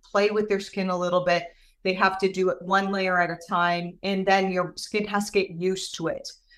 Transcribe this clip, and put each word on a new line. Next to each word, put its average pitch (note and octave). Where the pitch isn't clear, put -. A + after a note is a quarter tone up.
play G#3
with G#3+
their G3
skin G3
a F3+
little F3+
bit. E3+
They F#3
have F#3
to F#3+
do F#3
it -
one G3
layer F#3
at E3+
a E3
time, F3
and F#3+
then F#3+
your F3+
skin G#3
has G#3
to -
get F#3+
used F#3
to E3
it. -